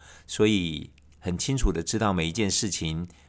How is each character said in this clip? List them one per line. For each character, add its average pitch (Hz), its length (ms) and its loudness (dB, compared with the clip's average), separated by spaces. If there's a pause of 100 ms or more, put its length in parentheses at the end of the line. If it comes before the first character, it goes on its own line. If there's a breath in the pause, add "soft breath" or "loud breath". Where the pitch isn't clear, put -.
(260 loud breath)
所 - 200 2
以 87 460 0 (280)
很 90 180 -4
清 135 200 -2
楚 110 140 4
的 85 100 -2
知 95 180 -2
道 104 140 2
每 82 140 0
一 82 40 -2
件 101 180 0
事 95 200 0
情 82 380 -4 (220 soft breath)